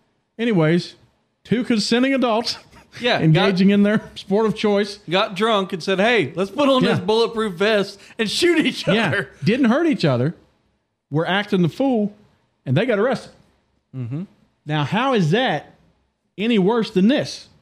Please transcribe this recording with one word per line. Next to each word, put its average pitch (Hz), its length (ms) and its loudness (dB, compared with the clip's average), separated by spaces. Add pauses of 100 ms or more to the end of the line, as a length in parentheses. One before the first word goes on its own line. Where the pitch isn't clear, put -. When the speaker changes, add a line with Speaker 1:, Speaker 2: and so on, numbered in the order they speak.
(380)
Speaker 1:
Anyways, 175 560 0 (500)
two 233 180 0
consenting 240 520 0
adults 240 480 -2
<laughs> - 40 -20 (360)
Speaker 2:
Yeah, 226 180 0
Speaker 1:
engaging 185 480 4
Speaker 2:
got, 202 60 4
Speaker 1:
in 202 80 4
their 208 320 0
sport 214 320 -2
of 214 100 -2
choice. 208 400 -2 (140)
Speaker 2:
got 196 260 -2
drunk 202 380 0
and 165 80 -8
said, 190 180 0
"Hey, 214 340 2
let's 196 160 -4
put 285 200 2
on 254 120 4
this 226 160 2
Speaker 1:
Yeah. 180 60 -8
Speaker 2:
bulletproof 220 480 0
vest 196 480 0 (180)
and 220 120 -2
shoot 330 340 2
each - 220 -4
Speaker 1:
Yeah. 208 220 2
Speaker 2:
other." 196 200 -2 (160)
Speaker 1:
Didn't 240 220 2
hurt 277 200 2
each 233 200 0
other. 131 280 0 (760)
We're 156 160 -2
acting 196 340 0
the 170 80 4
fool, 226 460 -2 (500)
and 131 100 -2
they 196 120 2
got 226 120 0
arrested. 233 340 -2 (640)
Speaker 2:
Mm-hmm. 131 280 -8 (420)
Speaker 1:
Now, 151 200 -2
how 240 280 -2
is 175 200 2
that 208 420 -2 (640)
any 226 200 0
worse 214 320 0
than 190 180 2
this, 240 400 -2 (140)